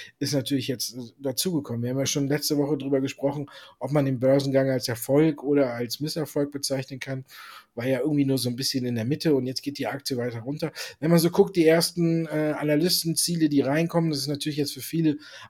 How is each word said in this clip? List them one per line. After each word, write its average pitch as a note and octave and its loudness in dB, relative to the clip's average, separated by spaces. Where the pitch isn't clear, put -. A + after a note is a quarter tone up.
ist C3+ -2
natürlich C3+ -2
jetzt, A2+ -6
äh, B2+ -12
dazugekommen. C3+ -4
Wir A#2+ -4
haben C3 -2
ja C3+ 0
schon C#3 -2
letzte D3 0
Woche C#3+ 0
drüber C3+ 0
gesprochen, C#3 -4
ob B2+ -6
man C#3+ 4
den C3 -2
Börsengang C3+ 4
als B2+ -2
Erfolg C#3+ 2
oder C#3 2
als A#2+ -6
Misserfolg C#3+ -4
bezeichnen C3+ -6
kann. C3 -8
War A#2 -4
ja C3 2
irgendwie C#3+ 2
nur C3+ 2
so A#2+ -2
ein B2 -4
bisschen B2+ -2
in B2 -2
der A2+ -2
Mitte D3+ 2
und B2+ 2
jetzt C3 -6
geht C#3+ -8
die A#2 -2
Aktie C3+ -6
weiter A#2 -4
runter. D3 -6
Wenn D#3 2
man E3+ 6
so E3+ 4
guckt, F#3+ 6
die D#3+ 6
ersten, E3 4
äh, D#3 -2
Analystenziele, D#3+ 0
die C#3+ 4
reinkommen, E3 2
das C#3+ -2
ist C3 -6
natürlich D3 -4
jetzt C#3+ 0
für B2+ -12
viele D#3 0